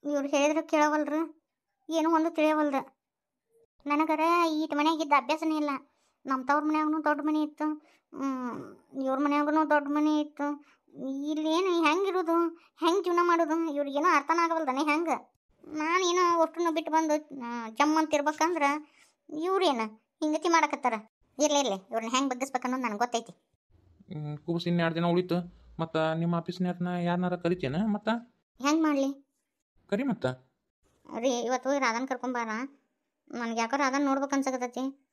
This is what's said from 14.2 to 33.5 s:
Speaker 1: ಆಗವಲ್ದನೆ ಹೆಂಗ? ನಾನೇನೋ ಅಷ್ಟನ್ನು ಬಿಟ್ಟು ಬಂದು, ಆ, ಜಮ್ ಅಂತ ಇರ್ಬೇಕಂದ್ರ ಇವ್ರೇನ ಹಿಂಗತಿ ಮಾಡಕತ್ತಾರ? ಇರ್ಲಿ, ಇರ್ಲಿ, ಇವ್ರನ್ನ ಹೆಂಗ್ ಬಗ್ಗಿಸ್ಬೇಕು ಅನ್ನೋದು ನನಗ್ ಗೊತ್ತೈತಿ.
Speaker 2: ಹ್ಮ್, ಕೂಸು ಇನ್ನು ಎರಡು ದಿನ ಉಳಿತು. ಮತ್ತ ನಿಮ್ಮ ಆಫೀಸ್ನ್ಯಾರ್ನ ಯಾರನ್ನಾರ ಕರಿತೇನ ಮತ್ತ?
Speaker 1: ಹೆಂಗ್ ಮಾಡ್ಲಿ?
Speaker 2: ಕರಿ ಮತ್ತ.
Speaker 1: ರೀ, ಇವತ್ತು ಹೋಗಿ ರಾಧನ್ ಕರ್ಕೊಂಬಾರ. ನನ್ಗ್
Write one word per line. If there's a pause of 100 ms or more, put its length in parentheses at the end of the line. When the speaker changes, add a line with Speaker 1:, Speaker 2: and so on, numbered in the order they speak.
Speaker 1:
ಆಗವಲ್ದನೆ
ಹೆಂಗ? (540)
ನಾನೇನೋ
ಅಷ್ಟನ್ನು
ಬಿಟ್ಟು
ಬಂದು,
ಆ,
ಜಮ್
ಅಂತ
ಇರ್ಬೇಕಂದ್ರ (840)
ಇವ್ರೇನ (420)
ಹಿಂಗತಿ
ಮಾಡಕತ್ತಾರ? (460)
ಇರ್ಲಿ,
ಇರ್ಲಿ,
ಇವ್ರನ್ನ
ಹೆಂಗ್
ಬಗ್ಗಿಸ್ಬೇಕು
ಅನ್ನೋದು
ನನಗ್
ಗೊತ್ತೈತಿ. (800)
Speaker 2:
ಹ್ಮ್,
ಕೂಸು
ಇನ್ನು
ಎರಡು
ದಿನ
ಉಳಿತು. (200)
ಮತ್ತ
ನಿಮ್ಮ
ಆಫೀಸ್ನ್ಯಾರ್ನ
ಯಾರನ್ನಾರ
ಕರಿತೇನ (100)
ಮತ್ತ? (540)
Speaker 1:
ಹೆಂಗ್
ಮಾಡ್ಲಿ? (640)
Speaker 2:
ಕರಿ
ಮತ್ತ. (920)
Speaker 1:
ರೀ,
ಇವತ್ತು
ಹೋಗಿ
ರಾಧನ್
ಕರ್ಕೊಂಬಾರ. (840)
ನನ್ಗ್